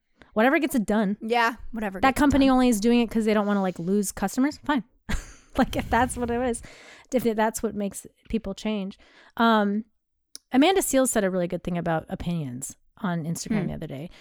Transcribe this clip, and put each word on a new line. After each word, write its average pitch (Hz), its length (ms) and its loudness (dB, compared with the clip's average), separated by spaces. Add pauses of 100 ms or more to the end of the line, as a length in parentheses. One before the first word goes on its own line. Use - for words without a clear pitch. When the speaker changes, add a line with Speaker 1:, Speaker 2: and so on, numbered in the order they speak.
(340)
Speaker 1:
whatever 262 260 4
gets 277 160 -2
it 214 100 0
done. 208 360 0
Speaker 2:
Yeah, 233 340 0 (160)
whatever 208 300 -6
Speaker 1:
That 269 80 6
Speaker 2:
gets 254 80 0
it - 20 -4
Speaker 1:
company 269 280 6
Speaker 2:
done. 262 80 6
Speaker 1:
only 254 140 6
is 208 120 2
doing 233 200 4
it 226 80 0
'cause 226 160 -2
they 214 80 2
don't 202 140 2
wanna, 202 140 0
like, 185 180 -2
lose 190 340 0
customers. 254 520 -2
Fine. 294 180 0 (240)
<laughs> - 80 -2 (420)
Like, 262 180 0
if - 140 -6
that's 247 280 0
what 240 120 -4
it 233 120 -2
is, 240 200 -4 (520)
if 247 100 0 (120)
that's 220 280 0
what 208 120 -4
makes 202 300 -6 (240)
people 208 240 -4
change. 202 460 -6 (380)
Um, 220 480 2 (680)
Amanda 339 300 4
Seales 262 280 2
said 220 140 0
a 185 80 0
really 180 160 0
good 180 160 -6
thing 180 160 -4
about 165 300 -2
opinions 151 680 -6 (260)
on 170 220 -4
Instagram 170 400 -4
Speaker 2:
Hmm. 156 60 -4
Speaker 1:
the 151 40 -8
other 151 140 -10
day. 147 220 -12 (120)